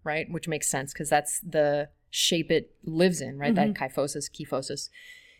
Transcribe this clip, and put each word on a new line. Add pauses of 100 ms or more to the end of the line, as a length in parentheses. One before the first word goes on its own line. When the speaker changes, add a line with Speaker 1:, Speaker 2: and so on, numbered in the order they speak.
Speaker 1:
right?
Which
makes
sense
'cause
that's
the (240)
shape
it (100)
lives
in,
right?
Speaker 2:
Mm-hmm.
Speaker 1:
That
kyphosis,
kyphosis. (500)